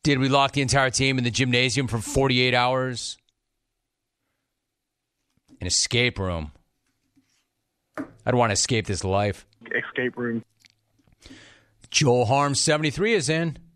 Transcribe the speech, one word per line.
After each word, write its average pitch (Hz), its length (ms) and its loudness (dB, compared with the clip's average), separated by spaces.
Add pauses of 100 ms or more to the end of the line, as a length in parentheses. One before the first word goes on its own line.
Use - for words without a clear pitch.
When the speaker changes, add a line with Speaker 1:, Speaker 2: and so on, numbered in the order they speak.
Speaker 1:
Did 143 160 2
we 135 100 2
lock 139 240 2
the 143 100 0
entire 131 280 2
team 135 280 0
in 123 60 0
the 120 60 0
gymnasium 123 560 2
for 113 120 -4
forty-eight 127 560 2
hours? 127 640 -2 (2500)
An 90 60 -8
escape 120 520 0
room. 85 340 -4 (1700)
I'd 117 100 0
wanna 117 200 2
escape 107 320 -2
this 98 180 -4
life. 98 400 -2 (220)
Speaker 2:
Escape 120 500 -6
room. 117 280 -6 (1500)
Speaker 1:
Joel 123 340 2
Harm, 139 300 2
seventy-three, 156 580 0
is 156 160 0
in. 160 300 -2 (180)